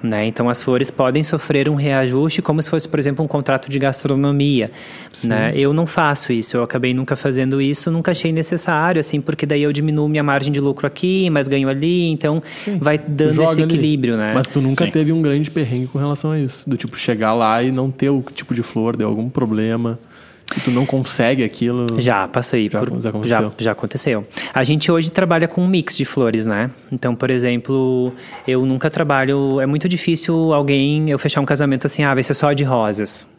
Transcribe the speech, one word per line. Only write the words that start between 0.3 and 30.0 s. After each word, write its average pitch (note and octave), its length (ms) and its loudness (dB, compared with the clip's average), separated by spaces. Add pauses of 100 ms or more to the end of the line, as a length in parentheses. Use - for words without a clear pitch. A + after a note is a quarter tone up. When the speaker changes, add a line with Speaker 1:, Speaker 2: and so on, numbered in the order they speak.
Speaker 1:
as A#2+ 120 -4
flores C3 280 0
podem C3+ 340 2
sofrer C#3+ 420 0
um D3+ 100 0
reajuste C#3 640 0
como D#3 200 0
se - 60 -4
fosse, D#3+ 180 0
por D#3 140 -2
exemplo, C#3 240 0
um D3 40 -4
contrato C#3 420 -2
de C#3 80 -2
gastronomia, C#3 920 2 (400)
Speaker 2:
Sim. - 180 -4
Speaker 1:
né? A2 280 2
Eu C#3 160 2
não E3 140 2
faço D3+ 440 0
isso, A#2 280 -2
eu A#2+ 40 2
acabei B2+ 300 0
nunca B2+ 240 -2
fazendo C3+ 440 0
isso, C#3 300 -2
nunca E3 200 0
achei E3 200 0
necessário, D#3+ 680 0
assim, D3 200 -2
porque D3+ 260 -4
daí D3 160 0
eu D3 100 2
diminuo D3+ 340 0
minha D3+ 160 0
margem C#3+ 300 0
de C#3+ 80 0
lucro C#3 260 0
aqui, F#3 440 0
mas C#3+ 180 2
ganho C#3 220 2
ali, E3 400 0
então D#3 320 0 (160)
Speaker 2:
Sim. G#3 200 -6
Speaker 1:
vai D3+ 200 2
Speaker 2:
Tu D3+ 120 -6
Speaker 1:
dando D3+ 240 2
Speaker 2:
joga D#3+ 180 4
Speaker 1:
esse D#3 100 2
Speaker 2:
ali. E3 120 2
Speaker 1:
equilíbrio, C#3+ 440 2
né? G#2+ 160 0
Speaker 2:
Mas B2+ 120 2
tu - 140 0
nunca C3+ 240 2
Speaker 3:
Sim. - 60 0
Speaker 2:
teve D#3 200 2
um D#3+ 120 2
grande D3 280 0
perrengue B2+ 360 -2
com C3 120 -6
relação C#3+ 340 -2
a D#3 60 0
isso? C3+ 300 -4
Do C#3 80 0
tipo, - 220 -8
chegar A2+ 340 0
lá A#2 300 4
e C3 100 0
não C3 180 0
ter C3+ 200 0
o C3+ 120 2 (120)
tipo - 200 -6
de A#2 80 -2
flor, A2+ 340 -2
deu G#2+ 120 0
algum A2 220 -2
problema? A2+ 680 0 (560)
E - 60 -4
tu C3 100 0
não B2 140 2
consegue C3 580 0
aquilo? A#2+ 440 -2 (120)
Speaker 1:
Já G#2 300 2
passei A#2+ 420 0
Speaker 2:
Já G#2+ 80 -2
Speaker 1:
por, A#2+ 100 -2
Speaker 2:
acon-, B2 120 -4
já A#2 80 -4
aconteceu? A2 320 0
Speaker 1:
já, G#2 180 -2
já A2 140 0
aconteceu. A2 540 -4 (260)
A C3+ 100 2
gente D3+ 300 2
hoje E3 180 2
trabalha E3+ 380 2
com F3+ 140 -2
um F3+ 40 2
mix F#3 300 0
de C#3 80 -2
flores, A2+ 400 0
né? A2 260 0 (220)
Então, B2 220 -2
por B2+ 160 -2
exemplo, B2+ 840 0 (340)
eu B2+ 200 2
nunca C3 240 0
trabalho, C#3 680 0
é C3+ 80 2
muito D3+ 220 0
difícil E3 640 0